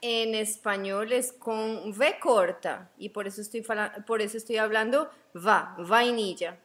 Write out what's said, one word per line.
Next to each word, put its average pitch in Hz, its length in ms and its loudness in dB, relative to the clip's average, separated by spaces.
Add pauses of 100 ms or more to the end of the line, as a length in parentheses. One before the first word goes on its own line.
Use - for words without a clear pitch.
en 226 340 -2
español 208 760 -2
es 247 180 0
con 220 580 -4
V 269 300 0
corta 185 800 2
y 208 120 -10
por 202 180 -6
eso 196 140 -10
estoy 220 200 -8
fala-, 214 440 -4
por 226 160 0
eso 208 160 -2
estoy 226 200 -4
hablando 220 520 2 (260)
va, 185 420 2
vainilla. 190 880 2